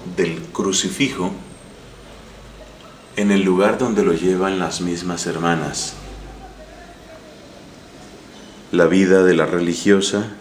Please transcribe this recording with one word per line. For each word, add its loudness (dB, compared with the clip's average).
del -2
crucifijo -4
en 2
el 4
lugar 4
donde 0
lo 4
llevan 0
las -4
mismas -6
hermanas. -2
La 6
vida 6
de 6
la 2
religiosa 0